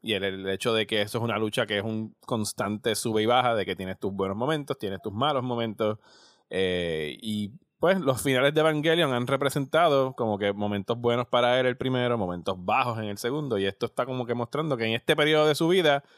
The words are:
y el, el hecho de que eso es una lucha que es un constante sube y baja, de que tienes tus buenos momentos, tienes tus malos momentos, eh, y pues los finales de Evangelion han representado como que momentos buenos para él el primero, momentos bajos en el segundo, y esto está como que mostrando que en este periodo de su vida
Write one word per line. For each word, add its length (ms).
y 120
el, 100
el 260
hecho 240
de 140
que 160
eso 160
es 40
una 140
lucha 300
que 100
es 60
un 380
constante 760
sube 260
y 60
baja, 260
de 100
que 120
tienes 240
tus 120
buenos 240
momentos, 440
tienes 240
tus 100
malos 300
momentos, 560
eh, 720
y 300
pues 200
los 240
finales 320
de 60
Evangelion 520
han 140
representado 880
como 240
que 120
momentos 460
buenos 300
para 320
él 80
el 100
primero, 400
momentos 400
bajos 400
en 80
el 140
segundo, 400
y 80
esto 180
está 220
como 180
que 80
mostrando 440
que 80
en 80
este 220
periodo 320
de 60
su 140
vida 360